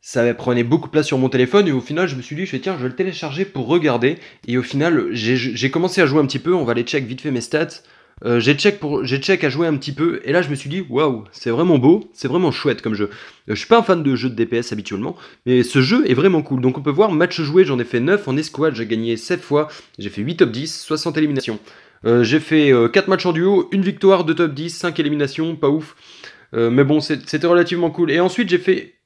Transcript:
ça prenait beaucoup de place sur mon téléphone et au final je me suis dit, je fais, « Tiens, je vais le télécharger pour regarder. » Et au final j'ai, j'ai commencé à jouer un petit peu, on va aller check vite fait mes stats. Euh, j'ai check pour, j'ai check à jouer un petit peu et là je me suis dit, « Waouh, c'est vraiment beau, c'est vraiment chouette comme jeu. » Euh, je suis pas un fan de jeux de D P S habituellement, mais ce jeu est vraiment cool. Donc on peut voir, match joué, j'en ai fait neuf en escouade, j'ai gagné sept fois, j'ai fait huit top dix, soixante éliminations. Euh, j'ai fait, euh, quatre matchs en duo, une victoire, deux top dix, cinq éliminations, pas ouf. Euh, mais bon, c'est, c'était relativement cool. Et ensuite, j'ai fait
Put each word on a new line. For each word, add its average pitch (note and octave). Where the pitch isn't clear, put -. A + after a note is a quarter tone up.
ça A#2+
prenait A#2+
beaucoup D#3
de -
place D3
sur C#3
mon C3
téléphone B2+
et D#3+
au C3
final E3
je C3+
me B2
suis D3
dit, F#3
je F#3
fais, « C3+
Tiens, F#3+
je B2
vais B2+
le B2+
télécharger F3+
pour C3+
regarder. » C#3+
Et B2
au B2+
final C#3
j'ai, A#2
j'ai A#2+
commencé F3+
à E3
jouer C#3+
un C#3+
petit C3+
peu, E3+
on E3
va A#2
aller A#2+
check C3+
vite B2
fait D3+
mes B2
stats. D#3
Euh, A#2+
j'ai C3
check G3+
pour, D3
j'ai C3+
check F3+
à C#3
jouer D3+
un D#3
petit C#3
peu D#3+
et C3
là F3+
je D3
me C#3+
suis C#3
dit, « F3+
Waouh, B2+
c'est -
vraiment D#3
beau, D#3+
c'est -
vraiment D#3+
chouette B2+
comme A2
jeu. » G2+
Euh, G#2+
je -
suis -
pas A#3
un -
fan F3+
de C#3
jeux B2
de A2+
D A2+
P A#2
S A#2
habituellement, G#2+
mais B2
ce C3+
jeu G3
est B2
vraiment E3
cool. C#3
Donc B2+
on D3
peut D3
voir, G3+
match E3+
joué, E3
j'en C3+
ai A#2
fait A#2
neuf G3
en C3
escouade, D3+
j'ai A2+
gagné A2+
sept F3
fois, D3+
j'ai G2+
fait G#2
huit C#3+
top D#3+
dix, C3+
soixante D#3
éliminations. C#3
Euh, A#2+
j'ai D3
fait, D3+
euh, A#2
quatre F#3+
matchs F#3+
en F3+
duo, F3+
une G3
victoire, F#3+
deux D#3+
top D#3+
dix, D#3
cinq E3+
éliminations, D3+
pas D3
ouf. D3
Euh, A#2
mais B2+
bon, D3+
c'est, D3
c'était D#3
relativement F3
cool. E3
Et D#3+
ensuite, F#3
j'ai F3
fait -